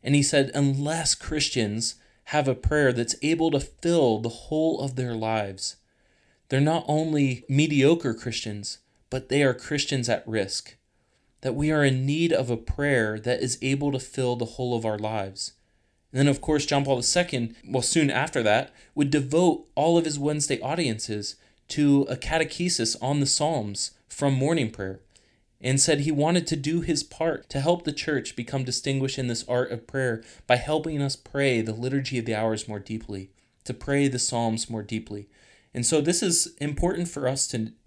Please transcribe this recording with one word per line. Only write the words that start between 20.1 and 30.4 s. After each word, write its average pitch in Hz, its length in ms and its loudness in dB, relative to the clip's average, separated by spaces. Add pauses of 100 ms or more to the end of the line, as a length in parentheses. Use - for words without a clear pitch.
Wednesday 143 440 -2
audiences 113 760 -4 (340)
to 143 400 4
a 131 60 -2
catechesis 160 840 -2
on 139 180 0
the 135 80 2
Psalms 139 640 -2 (160)
from 143 260 0
morning 135 380 0
prayer, 95 300 -10 (600)
and 135 180 0
said 143 220 2
he 151 100 0
wanted 160 360 2
to 165 80 -2
do 156 260 -2
his 165 220 -2
part - 460 -4
to 139 100 -4
help 170 240 0
the 151 80 -4
church - 440 -4
become 131 280 -6
distinguished 131 560 -2
in 127 80 -4
this 117 200 -4
art 123 240 0
of 117 140 -10
prayer 123 380 -2 (240)